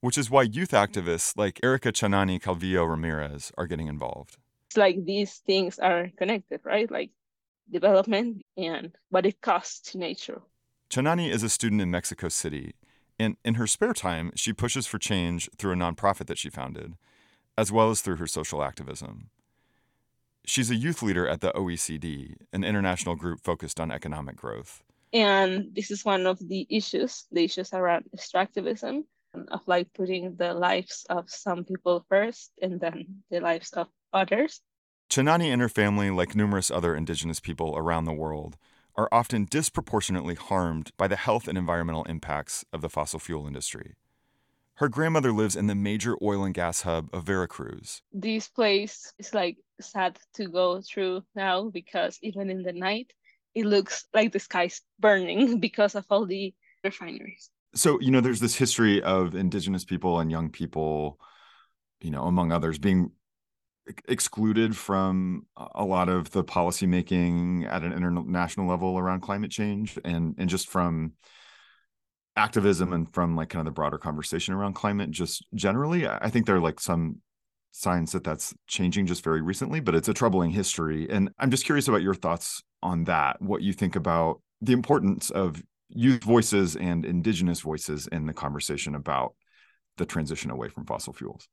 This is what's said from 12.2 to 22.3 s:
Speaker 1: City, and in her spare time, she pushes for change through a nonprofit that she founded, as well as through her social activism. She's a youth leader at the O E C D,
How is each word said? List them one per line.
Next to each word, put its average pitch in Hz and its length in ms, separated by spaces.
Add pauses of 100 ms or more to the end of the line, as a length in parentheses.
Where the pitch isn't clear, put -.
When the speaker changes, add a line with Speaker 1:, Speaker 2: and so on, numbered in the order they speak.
Speaker 1:
City, 73 460 (420)
and 110 280
in 117 80
her 113 120
spare 220 280
time, 85 420
she - 160
pushes 120 340
for 107 140
change 87 580
through 98 140
a 92 40
nonprofit 87 520
that 78 100
she 73 120
founded, 69 460 (640)
as 104 140
well 110 180
as 110 120
through 90 160
her 82 100
social 76 340
activism. 67 680 (1160)
She's 120 240
a 123 60
youth 143 260
leader 90 240
at 78 140
the - 160
O 92 140
E 85 80
C 80 200
D, 69 380 (160)